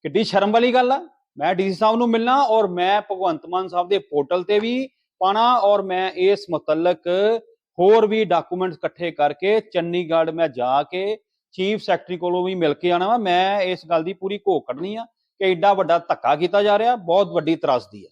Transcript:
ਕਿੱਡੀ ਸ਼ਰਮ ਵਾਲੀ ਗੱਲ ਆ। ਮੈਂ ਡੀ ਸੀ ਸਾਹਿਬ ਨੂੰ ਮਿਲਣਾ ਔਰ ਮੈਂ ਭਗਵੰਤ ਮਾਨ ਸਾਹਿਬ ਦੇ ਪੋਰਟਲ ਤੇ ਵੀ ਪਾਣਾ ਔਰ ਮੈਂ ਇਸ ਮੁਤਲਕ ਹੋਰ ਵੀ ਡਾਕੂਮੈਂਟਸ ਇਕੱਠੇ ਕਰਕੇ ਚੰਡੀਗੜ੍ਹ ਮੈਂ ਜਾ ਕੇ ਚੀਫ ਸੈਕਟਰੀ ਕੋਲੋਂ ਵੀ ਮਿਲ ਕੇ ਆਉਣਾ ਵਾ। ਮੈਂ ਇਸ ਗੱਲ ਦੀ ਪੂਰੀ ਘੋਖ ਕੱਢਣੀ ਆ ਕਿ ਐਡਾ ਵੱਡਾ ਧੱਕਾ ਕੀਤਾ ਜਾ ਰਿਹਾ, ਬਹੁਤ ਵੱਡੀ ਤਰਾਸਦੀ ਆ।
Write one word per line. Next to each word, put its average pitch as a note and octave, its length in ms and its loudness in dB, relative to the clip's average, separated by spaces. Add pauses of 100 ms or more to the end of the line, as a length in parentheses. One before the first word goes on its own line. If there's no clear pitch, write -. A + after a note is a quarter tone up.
ਕਿੱਡੀ D#3+ 220 -2
ਸ਼ਰਮ G3 280 0
ਵਾਲੀ A#3 220 2
ਗੱਲ B3 180 2
ਆ। D#4+ 160 -2 (300)
ਮੈਂ E3+ 180 -2
ਡੀ F#3+ 140 -2
ਸੀ F#3+ 40 -4
ਸਾਹਿਬ A3 220 2
ਨੂੰ A#3 140 0
ਮਿਲਣਾ A#3+ 340 0
ਔਰ A3 240 2
ਮੈਂ F3+ 340 0
ਭਗਵੰਤ F#3 440 -4
ਮਾਨ F3+ 220 -4
ਸਾਹਿਬ F3 200 -4
ਦੇ G3 120 0
ਪੋਰਟਲ D#3+ 440 -4
ਤੇ G#3 160 0
ਵੀ B3 280 -4 (320)
ਪਾਣਾ A3 360 2
ਔਰ G3+ 260 2
ਮੈਂ F#3+ 300 -2
ਇਸ F#3+ 380 0
ਮੁਤਲਕ E3 500 0 (800)
ਹੋਰ G#3+ 280 6
ਵੀ A3 180 0
ਡਾਕੂਮੈਂਟਸ F3+ 500 -2
ਇਕੱਠੇ E3 360 -6
ਕਰਕੇ D#3+ 480 0
ਚੰਡੀਗੜ੍ਹ E3 720 -2
ਮੈਂ E3 160 0
ਜਾ B2+ 360 0
ਕੇ F#3+ 340 -6 (340)
ਚੀਫ G3 300 -4
ਸੈਕਟਰੀ F3 360 -4
ਕੋਲੋਂ F3 260 -2
ਵੀ F#3 120 -4
ਮਿਲ E3 180 0
ਕੇ F3 180 -2
ਆਉਣਾ F3 160 0
ਵਾ। A#3 100 2
ਮੈਂ G3 440 0
ਇਸ F#3 180 -2 (100)
ਗੱਲ E3 140 2
ਦੀ F#3 100 -6
ਪੂਰੀ G3 240 -6
ਘੋਖ F#3 300 -2
ਕੱਢਣੀ E3 280 -8
ਆ A#3 100 -10 (340)
ਕਿ F#3+ 120 2
ਐਡਾ G3 220 4
ਵੱਡਾ F3 260 2
ਧੱਕਾ D3 360 0
ਕੀਤਾ F3 280 0
ਜਾ G#3 160 2
ਰਿਹਾ, A#3+ 160 2
ਬਹੁਤ F#3 320 0
ਵੱਡੀ E3 280 -2
ਤਰਾਸਦੀ B2 500 -4
ਆ। - 60 -20